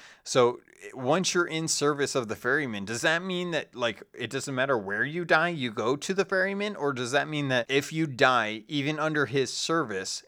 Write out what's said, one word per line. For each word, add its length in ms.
So 360
once 400
you're 140
in 200
service 460
of 140
the 80
ferryman, 500
does 160
that 220
mean 280
that, 240
like, 280
it 160
doesn't 240
matter 240
where 260
you 220
die, 240
you 220
go 240
to 180
the 120
ferryman? 500
Or 180
does 180
that 160
mean 200
that 200
if 240
you 140
die, 640
even 320
under 260
his 260
service 760